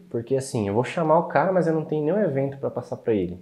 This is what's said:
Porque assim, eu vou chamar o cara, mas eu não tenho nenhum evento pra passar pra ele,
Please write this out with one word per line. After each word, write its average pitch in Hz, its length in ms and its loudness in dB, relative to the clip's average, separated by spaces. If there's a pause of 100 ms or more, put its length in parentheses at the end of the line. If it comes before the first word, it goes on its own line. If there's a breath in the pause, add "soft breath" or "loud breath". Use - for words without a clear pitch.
(100)
Porque 120 240 -4
assim, 131 320 0
eu 101 80 0
vou 117 80 2
chamar 156 380 2
o 170 40 2
cara, 165 280 2
mas 170 160 2
eu 160 60 2
não 156 100 -2
tenho 151 200 -2
nenhum 170 140 2
evento 139 400 0
pra 127 120 -4
passar 123 260 -8
pra 117 180 0
ele, 90 280 -2